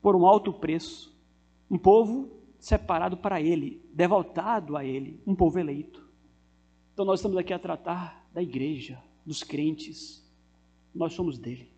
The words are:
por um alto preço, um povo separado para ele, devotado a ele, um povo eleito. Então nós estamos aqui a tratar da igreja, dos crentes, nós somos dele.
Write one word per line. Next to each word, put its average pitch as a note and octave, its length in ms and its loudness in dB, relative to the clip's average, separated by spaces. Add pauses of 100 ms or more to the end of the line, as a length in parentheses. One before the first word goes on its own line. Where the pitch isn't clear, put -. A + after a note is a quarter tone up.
por G3+ 140 6
um F3 100 6
alto G3+ 260 6
preço, - 640 -8 (540)
um F#3 80 -2
povo A3+ 540 6 (260)
separado F3+ 600 -2
para F#3+ 240 -2
ele, D#3 400 -2 (120)
devotado F3+ 840 0
a C#3+ 80 -6
ele, C3+ 420 -8
um G3 100 0
povo F3+ 240 2
eleito. D3 500 -8 (840)
Então G3 120 -2
nós F#3+ 140 2
estamos F#3+ 180 -2
aqui F3+ 160 -2
a F3 60 -6
tratar F3 760 -8
da F3 80 -6
igreja, C3+ 600 -6 (240)
dos D#3 180 -10
crentes, - 760 -8 (720)
nós D#3+ 200 -4
somos D#3+ 240 -4
dele. A#2+ 400 -14